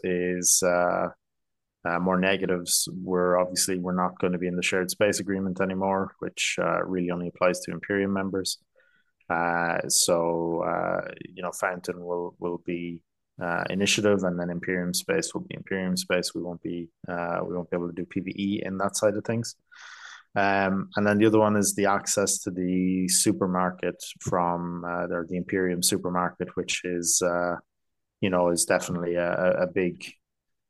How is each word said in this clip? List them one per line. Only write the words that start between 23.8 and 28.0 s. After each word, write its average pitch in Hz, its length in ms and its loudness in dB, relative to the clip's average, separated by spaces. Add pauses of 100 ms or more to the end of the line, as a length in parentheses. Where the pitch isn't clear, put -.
from, 87 640 0
uh, 87 240 -4
the, 87 200 -4
the 90 100 -4
Imperium 90 440 0
supermarket, 90 720 -2
which - 300 -4
is, 87 360 0
uh, 87 360 0 (640)